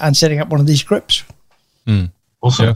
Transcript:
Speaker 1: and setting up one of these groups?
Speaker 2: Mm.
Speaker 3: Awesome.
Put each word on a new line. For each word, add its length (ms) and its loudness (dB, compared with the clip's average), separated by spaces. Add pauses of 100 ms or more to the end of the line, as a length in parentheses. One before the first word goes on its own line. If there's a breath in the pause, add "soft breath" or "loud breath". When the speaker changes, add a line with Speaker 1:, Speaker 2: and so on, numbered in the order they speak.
Speaker 1:
and 160 0
setting 240 0
up 80 -8
one 100 -2
of 80 2
these 160 2
groups? 400 -2 (640)
Speaker 2:
Mm. 240 0 (300)
Speaker 3:
Awesome. 240 2 (100)